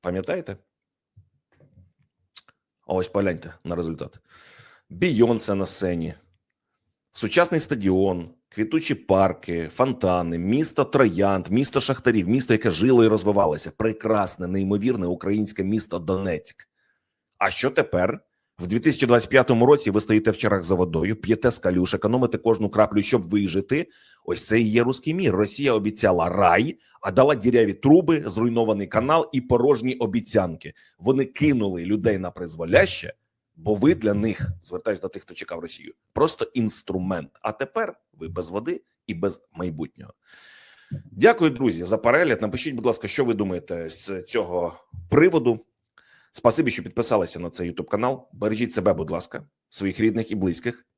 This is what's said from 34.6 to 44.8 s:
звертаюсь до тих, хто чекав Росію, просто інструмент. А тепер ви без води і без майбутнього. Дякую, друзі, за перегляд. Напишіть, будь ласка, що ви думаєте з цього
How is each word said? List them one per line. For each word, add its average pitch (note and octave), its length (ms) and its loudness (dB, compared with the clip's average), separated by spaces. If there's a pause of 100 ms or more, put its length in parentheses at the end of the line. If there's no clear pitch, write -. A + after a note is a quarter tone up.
звертаюсь F2+ 380 -6
до F#2+ 80 -8
тих, F#2 140 -14
хто - 120 -20
чекав - 260 -12
Росію, - 340 -16 (180)
просто D#3 320 0 (100)
інструмент. F#2 760 -4 (120)
А G#2+ 100 -6
тепер G3+ 420 -6 (180)
ви - 160 -14
без F2 220 -8
води A2 320 -6 (240)
і G2+ 80 -6
без F2 260 -4 (120)
майбутнього. D#2+ 600 -10 (1000)
Дякую, F3 380 6
друзі, A#2 340 -2
за G2 140 0
перегляд. C3 440 2
Напишіть, A2 320 -6
будь A2+ 120 -2
ласка, A2 220 -2
що C#3 160 0
ви A#2+ 100 0
думаєте F2+ 540 -6
з F#2 340 -10
цього F2 520 -4 (360)